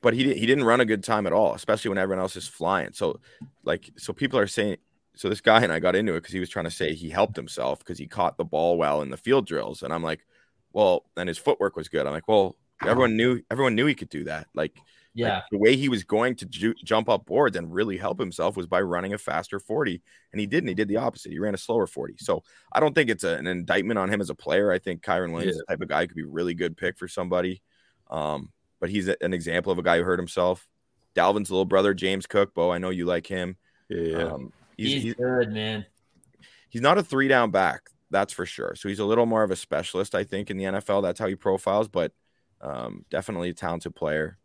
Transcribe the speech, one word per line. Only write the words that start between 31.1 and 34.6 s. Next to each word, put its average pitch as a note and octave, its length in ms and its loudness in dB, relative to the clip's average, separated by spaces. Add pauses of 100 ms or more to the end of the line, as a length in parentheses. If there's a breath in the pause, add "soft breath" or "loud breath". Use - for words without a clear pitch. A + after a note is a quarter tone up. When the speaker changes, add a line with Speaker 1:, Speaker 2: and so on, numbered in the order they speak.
Speaker 1:
Dalvin's F#2+ 360 2
little F#2+ 160 2
brother, F#2+ 260 4
James F#2+ 340 -2
Cook, G2+ 280 0
Bo, E2+ 160 2
I F2 80 0
know F#2 120 -4
you F2+ 140 -2
like F2 220 0
him. F#2 300 -6 (320)
Speaker 3:
Yeah, F2+ 120 -6
yeah. E2 240 -2
Speaker 1:
Um, C#2+ 280 -8 (240)